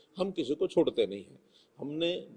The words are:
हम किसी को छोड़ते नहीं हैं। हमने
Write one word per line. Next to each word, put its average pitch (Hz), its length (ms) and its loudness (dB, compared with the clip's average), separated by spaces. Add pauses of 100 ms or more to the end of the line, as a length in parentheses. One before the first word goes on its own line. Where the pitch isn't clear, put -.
(180)
हम 185 140 0
किसी 151 240 0
को 190 120 0
छोड़ते 120 400 4
नहीं 98 160 -8
हैं। - 160 -20 (380)
हमने 160 600 -2